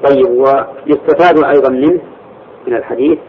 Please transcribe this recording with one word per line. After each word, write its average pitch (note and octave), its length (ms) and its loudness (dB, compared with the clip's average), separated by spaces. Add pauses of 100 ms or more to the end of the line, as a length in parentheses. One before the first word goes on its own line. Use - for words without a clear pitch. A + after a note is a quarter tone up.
طيب، C3 240 2
ويستفاد C#3+ 1160 0
أيضًا C#3 260 2
منه، C#3+ 320 0 (680)
من A#2+ 80 -4
الحديث B2+ 540 -2